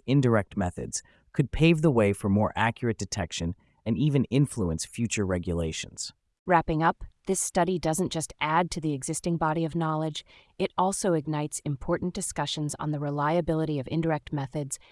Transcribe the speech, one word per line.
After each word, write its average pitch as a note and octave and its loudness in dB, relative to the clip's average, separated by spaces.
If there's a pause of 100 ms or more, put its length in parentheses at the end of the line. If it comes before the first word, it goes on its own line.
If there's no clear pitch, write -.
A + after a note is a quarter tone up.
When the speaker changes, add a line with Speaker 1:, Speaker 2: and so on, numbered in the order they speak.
Speaker 1:
indirect B2 4
methods - -4 (320)
could C#3 0
pave D#3+ 6
the D#3+ 6
way G#2 4
for G#2 -2
more G#2 4
accurate A2+ 0
detection F2 -4 (280)
and A2+ 0
even C#3 2
influence A2 0
future A2 -2
regulations. E2+ -4 (320)
Speaker 2:
Wrapping E3 2
up, E3+ 2 (220)
this F#3+ 0
study F3+ 0
doesn't D#3+ 0
just D#3+ -6
add D#3+ 2
to - -8
the D3+ -2
existing D#3+ -2
body D#3+ 0
of D#3 -6
knowledge, D#3 -2 (360)
it F#3+ -2
also F#3+ 0
ignites D3+ -2
important E3+ -2
discussions D3+ -4
on D3+ -4
the D3 -4
reliability D3+ 0
of A#2+ -6
indirect D#3+ -2
methods C#3+ -6 (140)